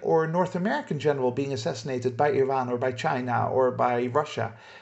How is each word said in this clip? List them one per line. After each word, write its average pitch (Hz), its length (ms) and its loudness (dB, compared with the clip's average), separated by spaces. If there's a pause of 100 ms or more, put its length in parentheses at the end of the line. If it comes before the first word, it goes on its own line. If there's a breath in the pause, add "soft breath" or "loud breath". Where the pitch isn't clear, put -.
or 160 240 2
North 170 300 0
American 196 420 -2
general 131 320 2
being 139 220 -2
assassinated 127 640 -4
by 147 160 4
Iran 131 360 2
or 123 100 0
by 127 120 0
China 123 640 0
or 127 180 4
by 123 380 2
Russia. 123 460 -2 (280 loud breath)